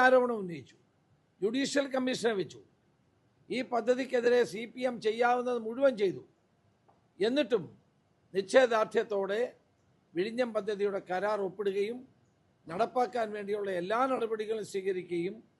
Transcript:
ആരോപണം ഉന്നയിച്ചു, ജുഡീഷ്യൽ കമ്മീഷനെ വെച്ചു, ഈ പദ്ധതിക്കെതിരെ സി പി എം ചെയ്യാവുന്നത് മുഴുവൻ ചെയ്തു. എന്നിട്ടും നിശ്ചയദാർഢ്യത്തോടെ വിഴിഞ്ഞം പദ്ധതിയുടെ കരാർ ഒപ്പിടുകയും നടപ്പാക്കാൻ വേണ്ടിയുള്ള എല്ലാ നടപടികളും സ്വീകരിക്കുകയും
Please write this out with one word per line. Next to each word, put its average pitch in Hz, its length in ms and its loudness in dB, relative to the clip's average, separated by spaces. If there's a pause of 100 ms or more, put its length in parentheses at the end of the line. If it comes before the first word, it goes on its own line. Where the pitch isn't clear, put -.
ആരോപണം 247 380 6
ഉന്നയിച്ചു, 165 340 -10 (680)
ജുഡീഷ്യൽ 269 520 0
കമ്മീഷനെ 247 460 0
വെച്ചു, 117 200 -10 (960)
ഈ - 20 -2 (140)
പദ്ധതിക്കെതിരെ 247 680 2 (120)
സി 208 100 -6 (100)
പി 254 180 -12
എം 240 60 -6 (100)
ചെയ്യാവുന്നത് 240 600 2
മുഴുവൻ 254 360 2
ചെയ്തു. 185 200 0 (1080)
എന്നിട്ടും 247 360 2 (720)
നിശ്ചയദാർഢ്യത്തോടെ 214 1040 2 (760)
വിഴിഞ്ഞം 226 400 -2
പദ്ധതിയുടെ 202 440 -2 (100)
കരാർ 185 280 -2 (100)
ഒപ്പിടുകയും 202 500 -2 (720)
നടപ്പാക്കാൻ 233 680 0
വേണ്ടിയുള്ള 202 340 -4 (100)
എല്ലാ 202 200 0 (120)
നടപടികളും 220 600 -2
സ്വീകരിക്കുകയും 185 640 -4 (240)